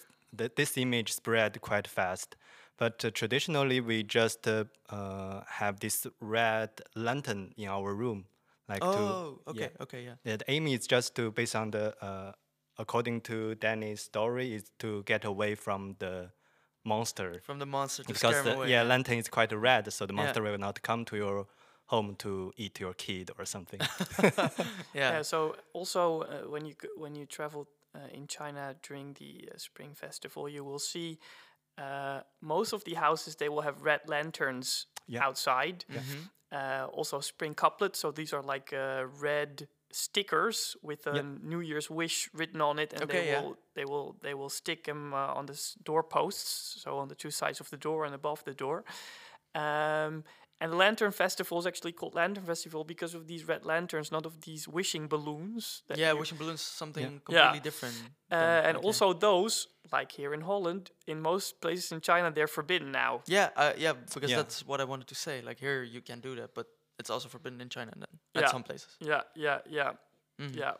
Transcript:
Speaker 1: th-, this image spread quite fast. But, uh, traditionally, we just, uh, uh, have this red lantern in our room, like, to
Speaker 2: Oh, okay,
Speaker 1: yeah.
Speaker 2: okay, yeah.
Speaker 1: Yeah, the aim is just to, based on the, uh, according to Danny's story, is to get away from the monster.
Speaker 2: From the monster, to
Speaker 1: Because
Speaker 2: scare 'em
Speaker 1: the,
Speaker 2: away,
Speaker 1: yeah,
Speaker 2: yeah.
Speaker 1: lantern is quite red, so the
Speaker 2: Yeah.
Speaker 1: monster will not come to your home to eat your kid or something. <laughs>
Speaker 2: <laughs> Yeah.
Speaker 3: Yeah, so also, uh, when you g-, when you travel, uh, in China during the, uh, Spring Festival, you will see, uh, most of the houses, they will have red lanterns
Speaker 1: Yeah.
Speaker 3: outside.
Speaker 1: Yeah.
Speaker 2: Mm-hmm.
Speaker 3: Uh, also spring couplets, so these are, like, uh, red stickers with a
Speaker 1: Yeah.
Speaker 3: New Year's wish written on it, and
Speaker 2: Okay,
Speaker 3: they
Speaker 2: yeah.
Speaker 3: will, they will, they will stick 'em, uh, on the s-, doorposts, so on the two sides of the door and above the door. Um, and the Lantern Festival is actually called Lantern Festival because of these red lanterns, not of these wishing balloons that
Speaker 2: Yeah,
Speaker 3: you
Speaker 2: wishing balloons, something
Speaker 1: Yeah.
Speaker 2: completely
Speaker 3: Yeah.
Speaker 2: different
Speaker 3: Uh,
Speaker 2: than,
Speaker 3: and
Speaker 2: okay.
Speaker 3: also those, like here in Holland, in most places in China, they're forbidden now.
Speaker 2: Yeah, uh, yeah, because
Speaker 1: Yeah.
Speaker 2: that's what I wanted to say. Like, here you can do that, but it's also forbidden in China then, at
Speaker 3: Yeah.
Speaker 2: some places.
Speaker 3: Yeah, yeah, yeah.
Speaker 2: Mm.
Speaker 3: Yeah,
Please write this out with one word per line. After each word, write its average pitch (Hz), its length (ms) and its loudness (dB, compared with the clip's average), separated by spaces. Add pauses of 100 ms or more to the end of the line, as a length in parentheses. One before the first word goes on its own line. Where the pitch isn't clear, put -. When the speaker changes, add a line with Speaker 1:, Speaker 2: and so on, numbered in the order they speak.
(380)
Speaker 1:
th-, 113 180 -2
this 147 220 2
image 123 360 2
spread 113 480 2
quite 104 260 0
fast. 92 480 -2 (420)
But, 117 280 0
uh, 113 60 2
traditionally, 131 720 2
we 113 220 2
just, 113 440 4
uh, 110 160 4 (260)
uh, 98 580 -6
have 101 320 -2
this - 280 -2 (140)
red 110 480 2 (260)
lantern 117 640 -2
in 107 100 -6
our 98 260 -2
room, 104 320 -2 (440)
like, 98 120 -2
to 175 60 2
Speaker 2:
Oh, 190 600 0
okay, 117 120 -6
Speaker 1:
yeah. - 240 -6
Speaker 2:
okay, 123 220 -10
yeah. 123 180 -14
Speaker 1:
Yeah, 110 140 -2
the - 140 -6
aim 156 160 4
is 127 200 2
just 123 280 4
to, 117 160 2
based 113 240 0
on 110 160 0
the, 107 220 0 (100)
uh, 98 280 -8 (460)
according 117 440 0
to 110 340 -4
Danny's 107 460 0
story, 120 540 0
is 101 240 -10
to 104 240 -4
get 110 220 2
away 104 300 0
from 98 440 -4
the 90 320 -6 (540)
monster. 107 580 -2
Speaker 2:
From 143 160 -10
the 143 60 -4
monster, 139 380 -2
to - 100 -10
Speaker 1:
Because - 60 -2 (160)
Speaker 2:
scare 143 40 6
'em 139 60 2
Speaker 1:
the, 117 100 6
Speaker 2:
away, 131 140 2
Speaker 1:
yeah, 123 140 8
Speaker 2:
yeah. 117 60 6
Speaker 1:
lantern 127 280 6
is 113 120 -2
quite 113 220 4
red, 107 420 6
so - 120 -2
the 98 80 -4
Speaker 2:
Yeah. 101 100 2
Speaker 1:
monster 123 180 4
will 104 160 0
not 101 240 -2
come 117 240 2
to 110 120 -6
your 101 300 0 (400)
home 104 280 2
to 95 400 -4
eat 101 240 -8
your 92 140 -4
kid 92 440 -6
or - 80 -8
something. 98 360 -8
<laughs> - 360 -2
Speaker 2:
<laughs> 190 760 2
Yeah. 139 200 4
Speaker 3:
Yeah, 156 100 2
so 160 320 0 (180)
also, 175 480 2
uh, 139 280 -8
when 151 160 -6
you 147 160 -12
g-, - 140 -10
when 147 200 -10
you 147 100 -10
travel, 147 420 -8 (280)
uh, 143 180 -14
in 143 140 -14
China 143 480 -8 (120)
during 139 280 -12
the, - 380 -18
uh, - 40 -16
Spring - 380 -16
Festival, - 520 -10
you 147 160 -10
will 139 160 -8
see, 165 380 -6 (600)
uh, 139 440 -6 (200)
most 170 320 0
of 208 100 -6
the 165 120 -8
houses, 156 400 2
they 147 140 0
will 151 140 0
have 139 200 -2
red 147 240 4
lanterns 147 800 -2 (200)
Speaker 1:
Yeah. 120 200 0
Speaker 3:
outside. 139 640 2
Speaker 1:
Yeah. 135 120 -6
Speaker 2:
Mm-hmm. 139 220 -6 (280)
Speaker 3:
Uh, 135 360 -2 (120)
also 147 220 -2
spring 151 340 -4
couplets, 190 440 2
so 156 120 0
these 151 240 -6
are, 139 60 0 (120)
like, 139 200 -6
uh, 135 320 -2 (160)
red 147 460 0 (240)
stickers - 920 2
with 151 240 -6
a 143 80 0
Speaker 1:
Yeah. 143 80 2 (180)
Speaker 3:
New 165 200 -4
Year's 151 280 -4
wish 160 440 -2
written 160 280 -2
on 147 180 4
it, 151 140 0
and - 100 -2
Speaker 2:
Okay, 175 160 2
Speaker 3:
they 170 120 2
Speaker 2:
yeah. 139 120 4
Speaker 3:
will, 147 140 -6 (160)
they 143 120 -4
will, 139 360 -4
they 143 120 -4
will 139 160 -6
stick - 380 -4
'em, 147 260 -6
uh, 139 260 0
on 143 60 -6
the 143 80 -10
s-, - 300 -8
doorposts, - 1000 0
so 143 180 -4
on 139 80 -4
the - 80 -12
two 151 160 -8
sides 143 300 0
of - 80 -14
the 147 80 -12
door 156 280 -2
and 143 80 -6
above 151 300 -4
the 139 100 -8
door. 143 300 -4 (720)
Um, 156 680 2 (380)
and 165 120 0
the - 20 0
Lantern 208 360 8
Festival 185 480 2
is 170 60 -2
actually 170 280 -2
called - 220 -8
Lantern 190 300 2
Festival 165 380 -4
because 170 320 -6
of 160 120 -12
these 160 200 -10
red 156 180 0
lanterns, 160 460 0
not 160 140 -2
of 160 160 -12
these 156 260 -10
wishing 156 400 -2
balloons 151 800 -4
that 147 100 -4
Speaker 2:
Yeah, 160 140 6
Speaker 3:
you 151 80 4
Speaker 2:
wishing 156 180 -4
balloons, 156 240 -4
something 151 420 -6
Speaker 1:
Yeah. 139 200 -6
Speaker 2:
completely 147 340 8
Speaker 3:
Yeah. 135 60 -8
Speaker 2:
different 127 320 -4 (340)
Speaker 3:
Uh, 175 80 2
Speaker 2:
than, 165 280 6
Speaker 3:
and 160 120 4
Speaker 2:
okay. 190 100 0
Speaker 3:
also 208 260 6
those, 196 540 4 (240)
like 131 200 0
here 143 220 -4
in 151 80 -4
Holland, 185 500 -2 (160)
in 156 140 -6
most 175 400 0
places 175 300 -2
in 160 100 -6
China, 175 300 6
they're 151 160 2
forbidden 151 440 -2
now. 123 340 2
Speaker 2:
Yeah, 185 300 6
uh, 147 220 6
yeah, 156 160 2 (200)
because 139 180 -2
Speaker 1:
Yeah. 123 120 6
Speaker 2:
that's - 220 -6
what 135 160 -2
I - 20 0
wanted 131 240 -6
to 135 80 -14
say. 135 260 -4
Like, 120 180 -10
here 135 240 -2
you 120 180 -12
can 120 200 -12
do 131 140 -8
that, 113 180 -10
but 113 140 -8 (320)
it's - 100 -8
also 120 200 -2
forbidden 123 320 -12
in 127 80 -12
China 120 260 -8
then, - 240 -14 (160)
at 135 60 4
Speaker 3:
Yeah. 139 100 4
Speaker 2:
some 127 120 -4
places. - 360 -14
Speaker 3:
Yeah, 151 240 0 (120)
yeah, 147 340 0
yeah. 143 240 0 (440)
Speaker 2:
Mm. 139 180 -8
Speaker 3:
Yeah, 135 240 -2